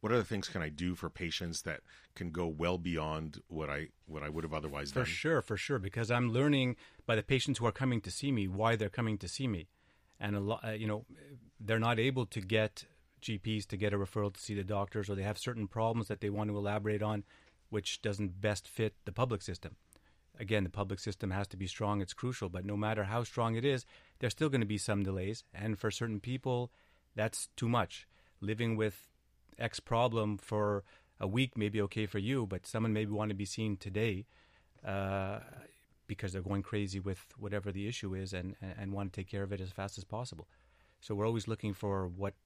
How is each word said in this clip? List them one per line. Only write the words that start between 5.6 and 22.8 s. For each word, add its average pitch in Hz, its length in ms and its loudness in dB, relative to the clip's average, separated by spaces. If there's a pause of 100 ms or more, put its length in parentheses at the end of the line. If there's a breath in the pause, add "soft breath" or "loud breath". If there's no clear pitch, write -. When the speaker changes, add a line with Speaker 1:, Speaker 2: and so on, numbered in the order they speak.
Speaker 2:
because 104 320 -2
I'm 120 200 4
learning 131 440 4 (320 loud breath)
by 117 80 4
the 107 80 4
patients 135 340 2
who 117 80 0
are 110 60 6
coming 123 300 2
to 90 100 -8
see 139 200 -2
me 104 160 2
why 107 280 4
they're 104 120 0
coming 110 300 0
to 95 100 -6
see 135 200 -2
me. 87 200 -2 (520 soft breath)
And 104 160 0
a 101 40 0
lo-, 104 240 0
uh, 113 80 -4
you 110 140 -4
know, 107 180 -2 (560)
they're 113 200 2
not 113 200 6
able 127 280 4
to - 120 -4
get 107 460 2 (340)
G 107 200 -4
Ps 107 260 -2
to 104 120 -6
get 101 160 2
a 104 40 2
referral 101 340 0
to - 80 -16
see - 140 -6
the 101 100 0
doctors, 101 460 -2
or 101 60 0
they 95 80 -2
have 104 160 -2
certain 113 280 -4
problems 113 400 2
that 101 140 -4
they 104 80 0
want 104 220 0
to 104 60 0
elaborate 104 440 0
on, 107 220 0 (460 loud breath)
which - 340 -2
doesn't 98 360 -2
best 104 280 0
fit 110 260 0 (120)
the 98 60 -8
public 117 300 0
system. - 340 -8 (640 soft breath)
Again, 104 240 2
the 90 80 0
public 101 280 -2
system 104 300 -4
has 95 200 0
to 95 80 -12
be 95 100 -2
strong. 104 340 0
It's 92 100 -4
crucial, 123 380 -4
but 90 160 -4
no 101 100 -2
matter 107 280 2